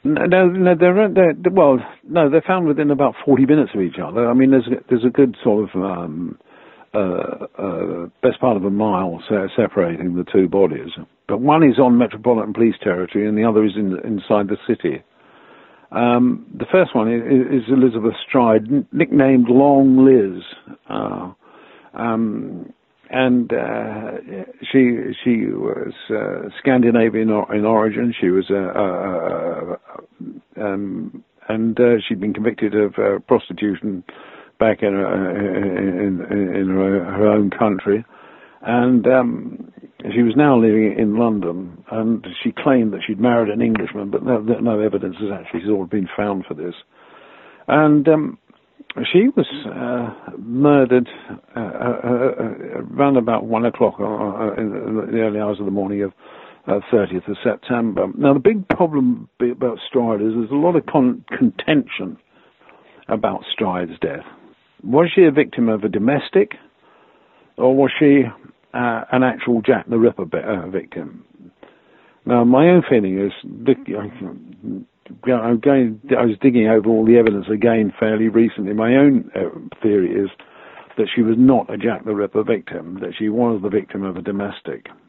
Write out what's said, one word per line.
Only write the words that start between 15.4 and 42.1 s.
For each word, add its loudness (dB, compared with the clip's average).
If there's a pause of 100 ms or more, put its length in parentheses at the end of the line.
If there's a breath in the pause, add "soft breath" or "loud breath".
Um, 0 (100)
the -8
first 2
one 0
is, 0
is -10
Elizabeth 2 (140)
Stride, 4
n-, 0
nicknamed 4
Long 6
Liz. 4 (460)
Uh, -8 (600 soft breath)
um, -6 (360)
and, 0
uh, -6 (540)
she, 4 (260)
she 0
was, -6 (180)
uh, -6 (100)
Scandinavian 2
or-, -2
in -2
origin. 0
She 2
was 0
a, 2
a, -2
a, -6 (800)
a, -8
um, -8 (260)
and, -2
uh, 4
she'd -6
been -4
convicted -4
of, 0
uh, 0
prostitution -2 (560 loud breath)
back 0
in, 0
uh, -2
in, -2
in, -2
in 0
her, 0
her 0
own 2
country. -2 (580 loud breath)
And, 2
um, 0 (400)
she 2
was 2
now 4
living 2
in -2
London, -4
and -4 (160)